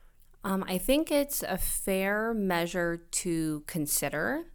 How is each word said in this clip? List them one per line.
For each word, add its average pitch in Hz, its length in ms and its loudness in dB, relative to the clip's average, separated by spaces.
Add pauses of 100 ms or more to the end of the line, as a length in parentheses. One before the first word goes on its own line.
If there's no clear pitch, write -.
(440)
Um, 190 240 0
I 185 100 0
think 285 340 2
it's 285 300 2
a - 160 -2
fair 202 800 0
measure 175 600 0
to 160 680 -2
consider 156 800 -2 (120)